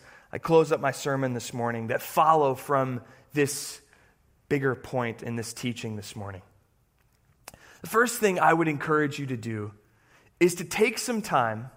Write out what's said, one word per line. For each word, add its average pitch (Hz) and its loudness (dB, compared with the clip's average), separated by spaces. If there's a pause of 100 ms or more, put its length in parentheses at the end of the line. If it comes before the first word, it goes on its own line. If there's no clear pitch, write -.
(320)
I - -8
close 160 4
up 131 0
my 135 0
sermon 135 -2
this 117 -8
morning 117 -2
that 123 -2
follow 156 4
from 131 -2 (320)
this - -2 (720)
bigger 139 2
point 120 -4
in 117 -6
this 113 -6
teaching 113 -6
this 101 -14
morning. 98 -12 (1400)
The - -14
first 233 2
thing 185 2
I 160 6
would 165 2
encourage 151 0
you 139 -6
to 127 -4
do 107 -8 (680)
is 175 4
to 175 -8
take 226 0
some 226 -2
time 120 0